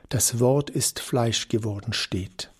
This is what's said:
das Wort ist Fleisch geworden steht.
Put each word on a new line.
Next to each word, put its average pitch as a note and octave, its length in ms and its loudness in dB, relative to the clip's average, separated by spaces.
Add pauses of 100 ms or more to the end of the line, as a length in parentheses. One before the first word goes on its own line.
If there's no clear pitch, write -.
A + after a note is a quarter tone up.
das A#2 320 0
Wort C3+ 300 4
ist - 300 -2
Fleisch A#2 480 0
geworden G#2+ 440 -2
steht. - 680 -6